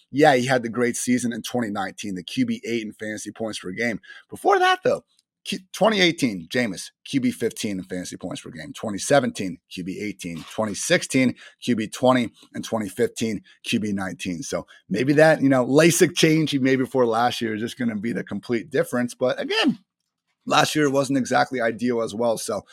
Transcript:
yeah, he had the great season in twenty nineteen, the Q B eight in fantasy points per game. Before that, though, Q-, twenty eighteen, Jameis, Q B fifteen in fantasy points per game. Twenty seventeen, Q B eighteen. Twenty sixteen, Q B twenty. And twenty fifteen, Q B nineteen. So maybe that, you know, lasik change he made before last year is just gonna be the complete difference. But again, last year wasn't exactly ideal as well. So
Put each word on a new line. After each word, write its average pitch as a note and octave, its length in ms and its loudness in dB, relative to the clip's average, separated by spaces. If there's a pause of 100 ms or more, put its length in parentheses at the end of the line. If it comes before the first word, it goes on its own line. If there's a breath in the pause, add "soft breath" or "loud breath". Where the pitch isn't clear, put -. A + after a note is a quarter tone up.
(100)
yeah, C#3+ 240 6
he B2 100 2
had C3 160 2
the A2+ 80 -4
great A#2+ 260 0
season B2 380 0
in A2 80 -8
twenty A#2 300 -4
nineteen, G2 420 -6
the F2+ 100 -8
Q C3 220 -2
B A2+ 180 -4
eight A2+ 200 -4
in G#2+ 100 -10
fantasy G#2+ 380 -10
points G#2+ 280 -8
per F#2 120 -10
game. A2 280 -4 (300 loud breath)
Before F#4+ 300 2
that, F#4 240 2
though, - 200 0 (400)
Q-, - 140 -6 (160)
twenty G#3 260 2
eighteen, C#3 500 0
Jameis, A2+ 420 -4 (120)
Q - 160 -2
B B2 120 2
fifteen A2 480 -4
in F2 40 -8
fantasy F2+ 320 -10
points - 260 -10
per - 100 -16
game. D#2 220 -14
Twenty G#2+ 260 -8
seventeen, A2+ 580 0 (140)
Q F#2 120 -10
B F2+ 160 -8
eighteen. F2 520 -10
Twenty G#2+ 240 -4
sixteen, C3 580 0 (260 loud breath)
Q B2 160 0
B G#2+ 120 -2
twenty. B2 440 2 (220 soft breath)
And A#2 100 -10
twenty A2 240 -4
fifteen, A2 540 -2 (220 soft breath)
Q A#2 160 0
B G#2 120 -4
nineteen. F#2+ 520 -6
So E2+ 240 -6 (200 loud breath)
maybe B2+ 260 2
that, D#3 280 6
you C3+ 80 4
know, C3 160 4
lasik D#3 500 6
change D#3 360 2
he C#3+ 80 0
made C3 160 2
before B2+ 320 2
last A#2 340 2
year A2 140 -2
is G#2 60 -6
just A#2 160 -6
gonna A#2 180 -2
be G#2+ 180 -4
the - 100 -6
complete G#2 460 -4
difference. B2 460 -2
But B2+ 260 0
again, F4+ 380 0 (640)
last C#3+ 300 4
year D3+ 160 2
wasn't C#3 260 2
exactly B2+ 420 0
ideal A#2 440 0
as G2+ 100 -6
well. A2+ 240 0
So G#2 240 -6 (120)